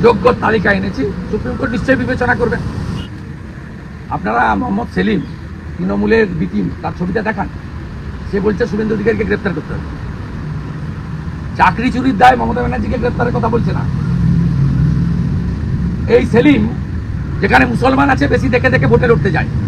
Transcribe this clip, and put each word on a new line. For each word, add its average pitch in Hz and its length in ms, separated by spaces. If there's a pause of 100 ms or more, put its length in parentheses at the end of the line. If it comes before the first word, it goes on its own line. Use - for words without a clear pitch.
যোগ্য 240 300
তালিকা 214 380
এনেছি।" 196 320 (280)
সুপ্রিম 240 260
কোর্ট 262 140
নিশ্চয়ই 254 240
বিবেচনা 247 400
করবেন। 240 240 (1500)
আপনারা 214 460
মোহাম্মদ 196 380
সেলিম, 190 280 (560)
তৃণমূলের 208 500
বি 175 180
টিম, 185 240 (120)
তার 165 180
ছবিটা 190 220
দেখান। 202 260 (840)
সে 202 80
বলছে 214 280
শুভেন্দু 214 260
অধিকারীকে - 300
গ্রেপ্তার 98 300
করতে - 200
হবে। 73 100 (1700)
চাকরি 185 340
চুরির 262 260
দায়ে 254 180
মমতা 233 260
ব্যানার্জিকে 247 360
গ্রেপ্তারের 240 360
কথা 233 140
বলছে 220 260
না। - 60 (2250)
এই 123 120
সেলিম 165 420 (760)
যেখানে 254 240
মুসলমান 262 440
আছে, 277 180
বেশি 247 220
দেখে 254 200
দেখে - 180
ভোটে 233 200
লড়তে - 240
যায়। 113 160 (200)